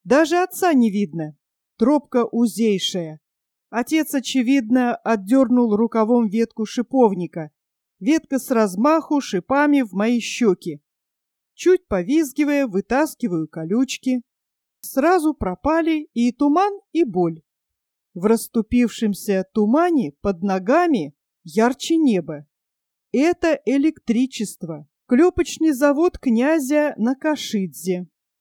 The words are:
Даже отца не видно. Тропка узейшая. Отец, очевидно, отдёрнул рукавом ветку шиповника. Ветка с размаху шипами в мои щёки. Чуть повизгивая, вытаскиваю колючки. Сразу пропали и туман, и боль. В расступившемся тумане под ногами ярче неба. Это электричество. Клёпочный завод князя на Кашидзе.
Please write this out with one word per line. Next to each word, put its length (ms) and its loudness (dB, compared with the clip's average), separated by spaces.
Даже 320 2
отца 360 0
не 180 4
видно. 460 -4
Тропка 480 0
узейшая. 960 -2
Отец, 440 -2
очевидно, 800 0
отдёрнул 800 2
рукавом 540 2
ветку 360 -4
шиповника. 840 -2
Ветка 400 0
с 140 -4
размаху 680 0
шипами 640 0
в 100 -6
мои 280 0
щёки. 600 -2
Чуть 340 2
повизгивая, 800 0
вытаскиваю 800 -2
колючки. 760 -4
Сразу 540 0
пропали 800 -2
и 160 0
туман, 480 0
и 100 2
боль. 400 -2
В 120 -2
расступившемся 1300 0
тумане 680 2
под 240 -4
ногами 720 0
ярче 540 -2
неба. 500 0
Это 540 0
электричество. 1200 -2
Клёпочный 640 2
завод 480 0
князя 760 0
на 200 -2
Кашидзе. 920 -4